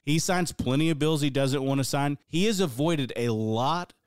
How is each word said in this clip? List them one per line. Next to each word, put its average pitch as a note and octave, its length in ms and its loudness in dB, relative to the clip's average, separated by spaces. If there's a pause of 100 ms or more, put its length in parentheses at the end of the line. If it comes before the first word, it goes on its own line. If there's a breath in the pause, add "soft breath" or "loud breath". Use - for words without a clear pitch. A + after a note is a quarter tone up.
He D3+ 140 2
signs F3+ 340 0
plenty C#3+ 380 0
of D#3 100 -2
bills D#3 220 0
he D3 80 0
doesn't C3+ 340 0
want C3+ 160 0
to C#3 40 0
sign. C#3+ 340 -2 (100)
He E3+ 180 0
has G#3+ 140 0
avoided D3 560 0
a A#2+ 140 0
lot A#2 640 -2 (140)